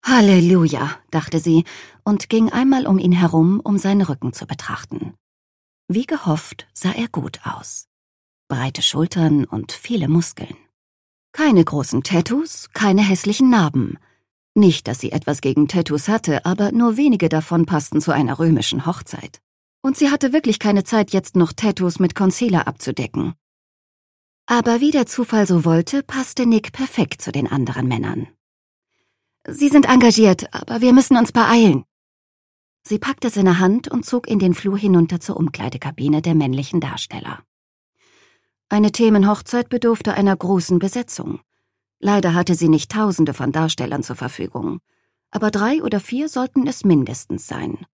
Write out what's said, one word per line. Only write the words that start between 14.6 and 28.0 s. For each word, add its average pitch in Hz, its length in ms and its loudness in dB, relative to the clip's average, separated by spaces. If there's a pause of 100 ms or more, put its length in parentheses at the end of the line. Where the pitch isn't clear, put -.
dass 120 120 -6
sie - 140 -8
etwas 143 260 -4
gegen 143 300 0
Tattoos 160 400 -2
hatte, 190 360 -2
aber 196 280 -2
nur 233 240 2
wenige 220 320 2
davon 160 360 0
passten 151 360 -2
zu 165 100 -2
einer 131 280 0
römischen 160 460 0
Hochzeit. - 540 -10 (420)
Und 269 160 -2
sie 285 140 2
hatte 277 220 -2
wirklich 262 260 0
keine 202 240 2
Zeit, 214 280 0
jetzt 190 260 -2
noch 170 160 2
Tattoos 185 460 -2
mit 180 160 0
Concealer 190 520 0
abzudecken. - 680 -6 (1120)
Aber 240 360 0
wie 294 100 2
der 269 140 2
Zufall 220 420 0
so 170 160 2
wollte, 170 400 0
passte 262 420 -4
Nick 220 280 2
perfekt - 480 -4
zu - 100 -10
den 143 160 -2
anderen 131 400 -2
Männern. - 400 -4 (1200)